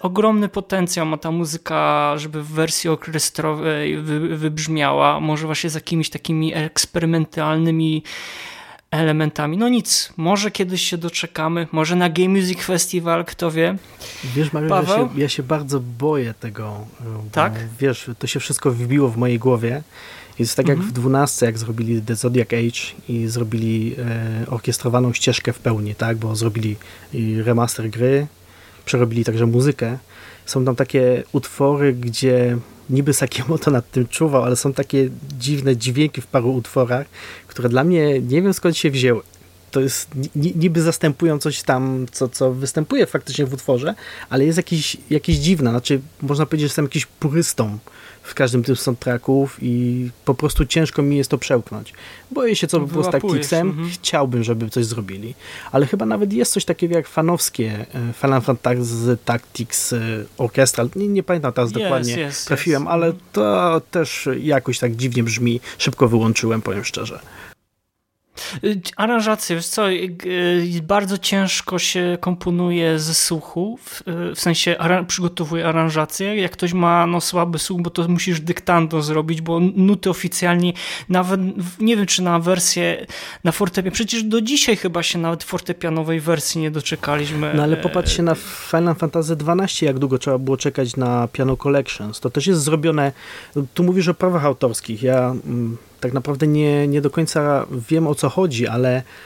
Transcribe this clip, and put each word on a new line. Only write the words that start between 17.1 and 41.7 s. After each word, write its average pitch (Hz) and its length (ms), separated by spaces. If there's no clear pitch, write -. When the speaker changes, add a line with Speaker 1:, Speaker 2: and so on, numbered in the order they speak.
Speaker 1:
Tak? 156 200
Speaker 2:
wiesz, 131 380
to - 80
się 131 140
wszystko - 300
wbiło 123 380
w 113 80
mojej 123 220
głowie. 120 440
Jest 120 180
tak 131 120
jak 143 80
Speaker 1:
Mhm. 190 140
Speaker 2:
w 123 60
dwunastce, 135 500
jak 113 120
zrobili 113 440
The 113 140
Zodiac 120 360
Age 117 280
i 113 180
zrobili, 113 720
e, 113 520
orkiestrowaną 123 640
ścieżkę - 400
w - 60
pełni, 104 360
tak? 113 220
Bo 110 200
zrobili 110 400
i 110 280
remaster 117 480
gry, 127 360
przerobili 117 400
także 117 220
muzykę. 123 520
Są 131 180
tam 127 120
takie 127 460
utwory, 143 600
gdzie 123 640
niby 139 220
Sakimoto 143 580
nad 127 200
tym 123 180
czuwał, 143 360
ale 123 120
są 139 160
takie 135 360
dziwne 135 380
dźwięki 127 440
w - 60
paru 127 280
utworach, 123 520
które 123 220
dla 127 160
mnie 151 360
nie 127 220
wiem 196 120
skąd 170 220
się 156 140
wzięły. 123 320
To 143 100
jest 131 340
ni-, 139 220
ni-, 156 200
niby 165 260
zastępują 156 560
coś 143 240
tam, 131 500